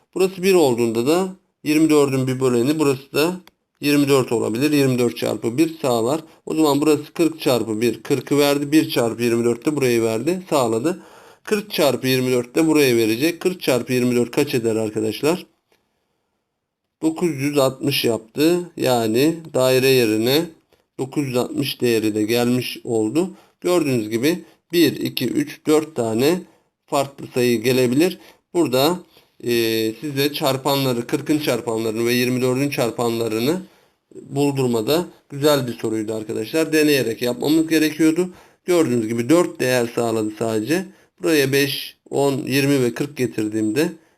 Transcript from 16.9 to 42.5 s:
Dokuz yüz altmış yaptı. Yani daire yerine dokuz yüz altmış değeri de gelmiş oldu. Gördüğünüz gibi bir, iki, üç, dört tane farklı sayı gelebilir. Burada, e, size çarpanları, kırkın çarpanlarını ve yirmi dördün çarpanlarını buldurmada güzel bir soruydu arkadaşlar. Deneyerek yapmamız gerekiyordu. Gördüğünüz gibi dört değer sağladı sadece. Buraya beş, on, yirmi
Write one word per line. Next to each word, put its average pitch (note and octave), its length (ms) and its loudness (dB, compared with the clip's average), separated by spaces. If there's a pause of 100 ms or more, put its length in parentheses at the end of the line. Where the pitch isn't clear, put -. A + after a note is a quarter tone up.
Dokuz D#3+ 400 -2
yüz C#3+ 160 0
altmış C3 480 0
yaptı. D#3+ 720 0
Yani B2+ 580 2 (180)
daire C3 340 4
yerine B2+ 580 2 (540)
dokuz C#3 280 -4
yüz B2 100 -2
altmış - 440 -4
değeri A2 340 2
de G#2+ 80 0
gelmiş A#2+ 600 0
oldu. A#2+ 460 0 (320)
Gördüğünüz C#3+ 480 0
gibi C#3 340 -2 (300)
bir, E3 180 4
iki, - 360 -4
üç, - 400 -4
dört D3+ 280 2
tane B2 460 0 (440)
farklı C#3 480 -4
sayı B2 280 2
gelebilir. B2+ 580 2 (340)
Burada, D#3 460 0 (440)
e, B2 80 -4 (500)
size D3 320 -2
çarpanları, C3+ 760 -2
kırkın D3+ 320 -2
çarpanlarını A2+ 640 -4
ve A#2+ 80 0
yirmi B2 280 0
dördün C3 280 0
çarpanlarını A#2 920 -2 (540)
buldurmada C3+ 880 -2 (240)
güzel C#3+ 380 0
bir A#2 60 -6
soruydu A2 400 -4
arkadaşlar. A2 600 -4
Deneyerek C#3+ 480 2
yapmamız C#3 460 0
gerekiyordu. D#3+ 640 2 (360)
Gördüğünüz B2+ 420 2
gibi A#2 220 -2
dört E3+ 300 4
değer B2+ 360 0
sağladı A2+ 440 -2
sadece. A#2 460 -2 (340)
Buraya D3+ 320 2
beş, C#3 460 -2 (120)
on, C#3 280 0
yirmi C#3 460 0